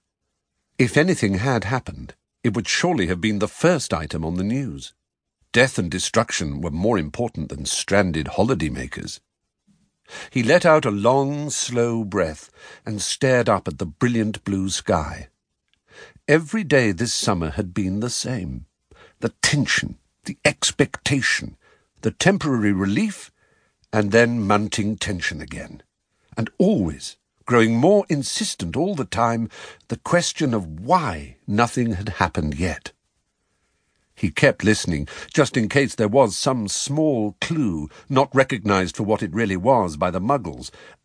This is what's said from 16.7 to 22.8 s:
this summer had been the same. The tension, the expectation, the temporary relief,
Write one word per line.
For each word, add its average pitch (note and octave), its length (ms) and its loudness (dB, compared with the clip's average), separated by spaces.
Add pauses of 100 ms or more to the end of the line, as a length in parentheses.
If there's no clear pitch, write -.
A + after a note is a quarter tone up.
this A2+ 200 -2
summer E2+ 380 0
had F#2 240 -4
been G2 240 -2
the A#2+ 100 -2
same. F#2 580 -6 (520)
The - 240 -4
tension, - 560 0 (260)
the - 200 -8
expectation, - 1120 -2 (460)
the - 100 -2
temporary C3+ 600 2
relief, G#2 600 0 (600)